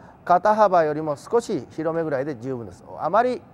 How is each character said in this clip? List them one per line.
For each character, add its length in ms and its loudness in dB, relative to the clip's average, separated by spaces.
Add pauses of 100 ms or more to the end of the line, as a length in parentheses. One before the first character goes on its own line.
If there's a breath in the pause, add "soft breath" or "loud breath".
(240 loud breath)
肩 300 4
幅 300 4
よ 80 0
り 80 -4
も 160 -4
少 240 -2
し 300 -6
広 260 -4
め 80 -2
ぐ 60 -4
ら 100 -2
い 40 -4
で 120 -8
十 180 -8
分 120 -10
で 60 -16
す。 120 -20 (160)
あ 80 -4
ま 140 2
り 180 -2 (140)